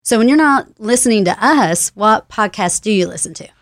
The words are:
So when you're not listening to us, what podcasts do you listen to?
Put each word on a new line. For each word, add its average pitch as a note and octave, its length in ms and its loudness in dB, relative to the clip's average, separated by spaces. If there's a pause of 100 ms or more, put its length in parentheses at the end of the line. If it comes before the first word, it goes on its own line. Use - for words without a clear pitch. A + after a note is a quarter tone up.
So A#3 160 0
when A3+ 100 4
you're C#4 80 4
not C#4+ 440 0
listening A3 460 0
to F3 120 -2
us, G#3+ 560 0
what G#3+ 340 0
podcasts F#3 540 -4
do A3 80 -4
you F#3+ 160 0
listen F3 280 -8
to? - 140 -18 (140)